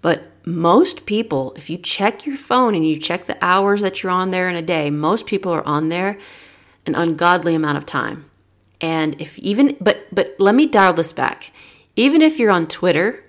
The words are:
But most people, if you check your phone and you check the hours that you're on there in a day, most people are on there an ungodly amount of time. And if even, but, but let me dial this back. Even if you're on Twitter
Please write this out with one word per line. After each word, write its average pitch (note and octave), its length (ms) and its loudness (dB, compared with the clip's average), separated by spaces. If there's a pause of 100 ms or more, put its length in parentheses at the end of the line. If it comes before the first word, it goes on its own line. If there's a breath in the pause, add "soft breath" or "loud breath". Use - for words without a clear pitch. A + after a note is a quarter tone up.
But E3 220 -2 (200)
most F3 600 2
people, D#3+ 500 -4
if D3+ 140 -18
you E3+ 80 -6
check - 480 -4
your C#4 100 -8
phone B3 380 0
and D#3+ 100 0
you D#3 120 0
check E3+ 300 -6
the - 140 -6
hours G3 420 2
that F#3+ 200 -4
you're F#3+ 80 -4
on F#3 220 0
there F3+ 160 -2
in F3 80 -4
a E3+ 60 -6
day, D#3+ 280 -2
most D#3 360 -2
people F#3+ 260 -2
are D#3 140 -4
on D3+ 220 -2
there F#3+ 300 -4 (680 loud breath)
an - 100 -4
ungodly E3+ 580 0
amount D3+ 240 0
of C#3+ 80 -10
time. C#3 380 -6 (560)
And D#3+ 400 -2
if - 180 -14
even, C4 420 0
but, - 320 -2
but - 260 -2
let G3+ 180 6
me D4+ 100 6
dial F#3+ 260 4
this E3 200 -2
back. - 400 -6 (420 soft breath)
Even C#4 260 4
if D#4 180 4
you're A3+ 120 4
on E3+ 160 2
Twitter F3+ 640 -2